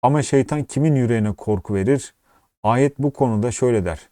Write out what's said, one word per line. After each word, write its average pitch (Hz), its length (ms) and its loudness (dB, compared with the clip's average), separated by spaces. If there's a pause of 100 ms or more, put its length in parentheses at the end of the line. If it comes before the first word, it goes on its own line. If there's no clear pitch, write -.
Ama 139 220 2
şeytan 143 400 0
kimin 147 320 0
yüreğine 113 360 0
korku 101 420 -4
verir? 117 400 0 (500)
Ayet 131 360 0
bu 139 140 -2
konuda 117 380 0
şöyle 113 340 0
der 82 260 -8